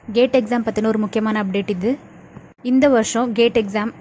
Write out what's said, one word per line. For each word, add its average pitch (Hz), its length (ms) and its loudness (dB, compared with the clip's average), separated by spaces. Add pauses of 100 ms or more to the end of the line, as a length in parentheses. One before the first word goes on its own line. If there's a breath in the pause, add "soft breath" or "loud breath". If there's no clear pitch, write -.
(180)
கேட் 247 220 2
எக்ஸாம் 226 280 -2
பத்தின 214 240 -2
ஒரு 220 120 0
முக்கியமான 214 400 -2
அப்டேட் 196 320 -4
இது. 190 160 -2 (800)
இந்த 262 140 4 (100)
வருஷம் 226 340 0 (100)
கேட் 233 220 4
எக்ஸாம் 208 400 -4